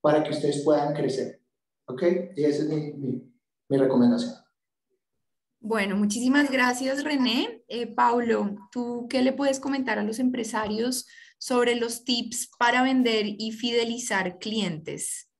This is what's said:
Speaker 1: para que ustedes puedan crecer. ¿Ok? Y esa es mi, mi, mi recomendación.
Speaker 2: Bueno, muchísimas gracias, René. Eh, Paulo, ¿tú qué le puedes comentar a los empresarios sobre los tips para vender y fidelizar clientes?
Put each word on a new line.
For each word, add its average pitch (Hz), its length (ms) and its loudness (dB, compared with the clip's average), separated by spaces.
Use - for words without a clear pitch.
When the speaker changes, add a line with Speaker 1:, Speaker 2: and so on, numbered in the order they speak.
Speaker 1:
para 151 220 4
que - 80 -4
ustedes 143 320 -2
puedan 151 300 2
crecer. - 460 -4
¿Ok? 127 180 -6
Y 143 80 0
esa 147 200 2
es 151 60 -2
mi, 147 240 -4
mi, 135 280 -6
mi 139 80 2
recomendación. 123 560 4
Speaker 2:
Bueno, 202 340 -2
muchísimas 254 560 2
gracias, 262 520 0
René. 294 640 0
Eh, 233 180 -6
Paulo, 226 720 2
¿tú 240 360 -6
qué 254 140 0
le 262 100 4
puedes 269 280 0
comentar 262 400 -2
a 208 40 -2
los 220 140 -4
empresarios 233 920 -2
sobre 240 380 2
los 233 280 -4
tips - 560 -4
para 240 240 4
vender 240 420 2
y 214 280 -6
fidelizar 233 840 -2
clientes? 170 1040 -6